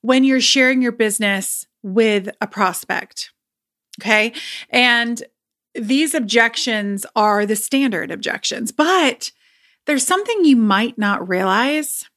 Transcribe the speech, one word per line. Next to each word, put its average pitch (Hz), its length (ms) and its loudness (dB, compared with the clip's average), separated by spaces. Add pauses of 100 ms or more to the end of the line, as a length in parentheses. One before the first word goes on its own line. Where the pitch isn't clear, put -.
when 262 220 4
you're 262 160 4
sharing 262 420 2
your 240 100 2
business 208 760 -2 (160)
with 208 440 2 (120)
a 214 60 0
prospect, - 840 -4 (720)
okay? 214 320 0 (360)
And 240 540 0 (540)
these 269 360 0
objections 220 1000 -2
are 208 320 2
the 214 80 0
standard 226 560 -2
objections, - 640 -6
but 330 580 2 (560)
there's 277 180 0
something 403 400 0
you 277 120 8
might 220 420 2
not 202 300 -2
realize 214 880 -2